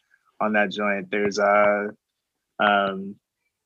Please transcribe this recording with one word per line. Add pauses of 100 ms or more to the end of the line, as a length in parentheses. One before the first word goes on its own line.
(400)
on
that
joint.
There's,
uh, (680)
um, (480)